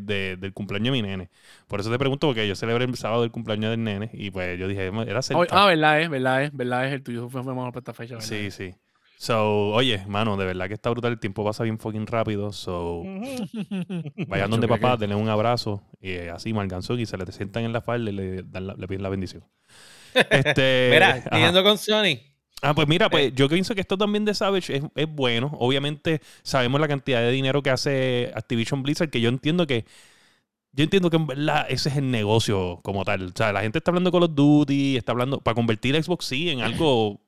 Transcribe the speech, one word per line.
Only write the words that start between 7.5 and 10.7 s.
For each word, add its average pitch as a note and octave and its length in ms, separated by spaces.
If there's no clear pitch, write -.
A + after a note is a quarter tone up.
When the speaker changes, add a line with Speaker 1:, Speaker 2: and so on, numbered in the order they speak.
Speaker 2:
mejor B2+ 180
para B2 80
esta B2 120
fecha, A#2+ 220
¿verdad? A2 140
Speaker 1:
Sí, G#2 240
sí. F#2 220
So, G#2+ 540
oye, A2 340
mano, G2+ 300
de G2 100
verdad F#2 220
que G#2 60